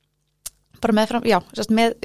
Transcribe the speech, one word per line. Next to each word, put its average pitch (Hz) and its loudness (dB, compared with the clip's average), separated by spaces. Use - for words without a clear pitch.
bara 226 0
meðfram, 226 0
já, 190 4
sem - -8
sagt, 214 0
með 226 2